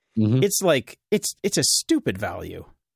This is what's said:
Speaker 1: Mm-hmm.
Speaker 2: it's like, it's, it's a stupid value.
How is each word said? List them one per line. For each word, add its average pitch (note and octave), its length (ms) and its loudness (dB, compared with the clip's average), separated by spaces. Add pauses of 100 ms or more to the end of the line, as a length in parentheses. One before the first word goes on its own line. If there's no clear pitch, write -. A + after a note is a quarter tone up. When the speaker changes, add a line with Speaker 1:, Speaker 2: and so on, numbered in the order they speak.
(180)
Speaker 1:
Mm-hmm. A2 240 4
Speaker 2:
it's G3 200 0
like, D#3 360 0 (120)
it's, - 320 -2
it's F#3+ 160 -2
a D3 40 2
stupid - 540 0
value. F2+ 480 -8 (320)